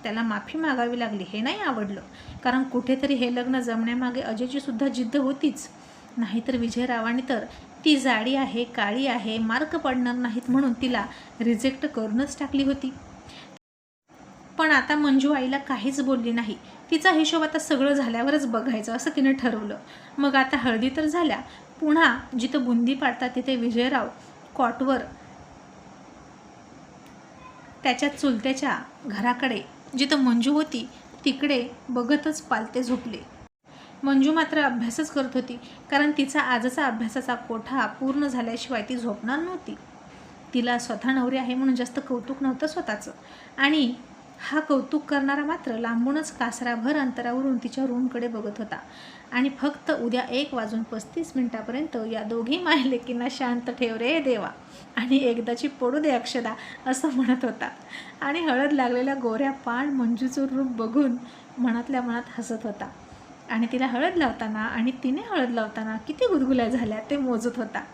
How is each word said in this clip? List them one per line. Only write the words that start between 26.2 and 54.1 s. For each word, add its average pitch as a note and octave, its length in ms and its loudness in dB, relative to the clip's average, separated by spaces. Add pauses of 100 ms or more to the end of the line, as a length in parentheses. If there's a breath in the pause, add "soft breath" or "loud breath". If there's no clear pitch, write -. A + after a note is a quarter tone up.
त्याच्या C#4 260 2
चुलत्याच्या C4+ 680 0 (280)
घराकडे A#3+ 560 -2 (360)
जिथं C#4+ 220 2
मंजू B3 340 4
होती D4 340 0 (380 loud breath)
तिकडे C4+ 420 2 (220)
बघतच C#4+ 520 0
पालते A3+ 420 -2
झोपले. A#3 340 -2 (840 loud breath)
मंजू C#4 300 6
मात्र D#4+ 280 2
अभ्यासच B3 480 0
करत C4 260 -2
होती, B3 220 -2 (340 loud breath)
कारण D4 260 4
तिचा C#4 260 2
आजचा B3+ 420 2
अभ्यासाचा A#3 520 -2
कोठा A#3 480 -2 (140)
पूर्ण C4+ 280 0
झाल्याशिवाय A#3+ 600 -2
ती B3+ 80 -2
झोपणार A#3 420 -2
नव्हती. E4+ 360 -6 (800 loud breath)
तिला A#3+ 260 2
स्वतः A#3+ 320 -2
नवरी C4 260 2
आहे B3+ 160 0
म्हणून C4 220 4
जास्त A#3+ 320 -2
कौतुक C4 340 -4
नव्हतं C4+ 260 0
स्वतःचं C4 440 -4 (460 loud breath)
आणि C#4 360 4 (480)
हा D4 180 0
कौतुक D4+ 460 0
करणारा C#4+ 400 2
मात्र D4+ 320 -4
लांबूनच A#3+ 540 0
कासराभर A#3+ 640 -2
अंतरावरून B3+ 600 0
तिच्या B3+ 280 -2
रूमकडे B3 420 0
बघत G#3+ 300 -6
होता G#3+ 200 -8 (540 loud breath)
आणि B3+ 180 2 (100)
फक्त C#4+ 340 -2
"उद्या A#3 280 0 (100)
एक C#4+ 220 -2
वाजून A3+ 300 -4
पस्तीस D#4+ 520 -6
मिनिटापर्यंत B3 600 -2 (160)
या A3 120 -4
दोघी A#3 360 -2
मायलेकींना B3+ 720 0
शांत A#3+ 380 -2
ठेव A#3+ 260 -2
रे B3 240 2